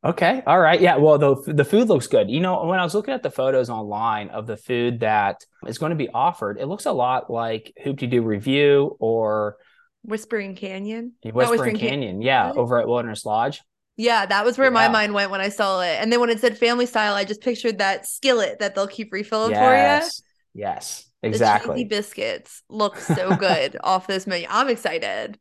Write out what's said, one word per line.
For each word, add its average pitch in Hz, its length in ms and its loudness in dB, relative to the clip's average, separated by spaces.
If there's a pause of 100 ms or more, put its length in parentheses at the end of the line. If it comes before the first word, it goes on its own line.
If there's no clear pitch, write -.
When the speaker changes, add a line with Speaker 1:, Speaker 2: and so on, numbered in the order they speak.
Speaker 1:
Okay. 175 420 0
All 170 140 6
right. 165 200 6
Yeah. 180 160 6
Well, 147 220 8
the, 139 340 2
the 147 120 2
food 214 240 4
looks 147 180 4
good. 104 240 2
You 131 80 -2
know, 190 280 0
when 185 120 0
I 180 60 0
was 165 100 -6
looking 214 200 -2
at 254 100 -8
the 151 60 -2
photos 131 400 0
online 107 580 -4
of 107 180 -10
the 110 100 -8
food 120 440 -2
that 107 440 0 (220)
is 113 120 -8
gonna 165 180 -4
be 143 140 -4
offered, 120 500 -2
it 135 60 -6
looks 196 200 -8
a 277 60 -2
lot 127 360 0
like 113 440 -6 (100)
Hoop-Dee-Doo 123 400 -2
Review 139 760 2
or 107 560 -2 (480)
Speaker 2:
Whispering 214 500 -8
Canyon? 208 680 -10
Speaker 1:
Yeah, 110 80 -10
Speaker 2:
Not 110 60 -12
Speaker 1:
Whispering 240 220 4
Speaker 2:
Whispering 220 200 -2
Can- 156 100 -2
Speaker 1:
Canyon. 110 340 -4
Yeah. 123 260 2
Speaker 2:
Really? 92 100 -4
Speaker 1:
Over 120 220 2
at 110 60 0
Wilderness 120 380 -4
Lodge. 117 380 -2 (340)
Speaker 2:
Yeah, 220 300 0
that 202 180 0
was 247 140 0
where 262 120 4
my 226 140 4
Speaker 1:
Yeah. 226 80 2
Speaker 2:
mind 208 220 0
went 202 180 -2
when 196 80 -4
I 196 80 -2
saw 196 320 0
it. 175 200 -2
And 226 120 0
then 240 80 4
when 240 100 2
it 226 80 0
said 220 180 0
family 240 300 2
style, 214 280 0
I 202 100 0
just 208 160 -8
pictured 226 380 -4
that 196 280 -2
skillet 220 540 0
that 202 160 -4
they'll 202 100 0
keep 208 260 -12
refilling 214 400 -2
Speaker 1:
Yes. 208 60 0 (600)
Speaker 2:
for - 380 -20
you. 104 40 -10
Speaker 1:
Yes. - 480 -10 (120)
Speaker 2:
The 110 80 -2
Speaker 1:
Exactly. 107 460 2
Speaker 2:
cheesy - 120 -4
biscuits - 800 -8
look 214 300 -4
so 180 380 0
Speaker 1:
<laughs> - 0 -
Speaker 2:
good 175 460 0
off 185 240 0
this 190 200 -6
menu. 175 240 -6
I'm 240 180 0
excited. 165 720 -4